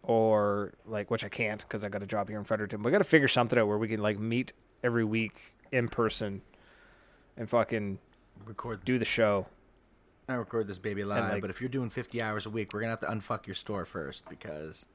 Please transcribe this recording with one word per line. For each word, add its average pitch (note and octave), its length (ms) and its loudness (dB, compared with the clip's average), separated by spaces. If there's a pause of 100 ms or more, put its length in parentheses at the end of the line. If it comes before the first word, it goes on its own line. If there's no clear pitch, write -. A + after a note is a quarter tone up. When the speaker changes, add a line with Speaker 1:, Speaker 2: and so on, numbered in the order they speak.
Speaker 1:
or, G#2 680 4 (120)
like, G#2 260 -6
which A2+ 120 0
I G#2 60 -8
can't G#2+ 380 -4
'cause G#2+ 160 -6
I G2+ 60 -4
got G2+ 140 -6
a - 40 -8
job G2+ 220 -2
here G#2+ 80 -6
in G#2 80 -6
Fredericton. G#2+ 380 -2
We B2 80 2
gotta G3+ 120 4
figure D3 240 8
something A#2+ 300 4
out A2 100 6
where G#2 120 2
we A2+ 80 0
can, G#2+ 140 -2
like, G#2 180 0
meet A2+ 340 -2 (300)
every A#2+ 200 2
week A2 500 -2 (180)
in A#2+ 180 2
person G#2+ 540 -2 (920)
and A#2 140 -8
fucking G#2 480 2 (480)
Speaker 2:
Record. A2 400 -10
Speaker 1:
do B2+ 140 4
the A2+ 60 2
show. G2+ 420 4 (800)
Speaker 2:
I B2+ 60 -4
record A2+ 320 -2
this G2 120 -8
baby G2+ 240 -4
live, G2+ 200 -2
Speaker 1:
And, G2 100 0
like G2+ 80 -2
Speaker 2:
but G2 80 -4
if F#2+ 120 -8
you're B2+ 80 -4
doing B2 220 -2
fifty A#2 300 -6
hours G#2+ 240 -2
a A2 60 -8
week, G#2+ 220 -4
we're G#2 80 -4
gonna A#2 100 -2
have A2+ 100 -4
to - 60 -4
unfuck G#2+ 400 -4
your G2 80 -8
store G2 300 -4
first - 440 -10
because D#2 640 -12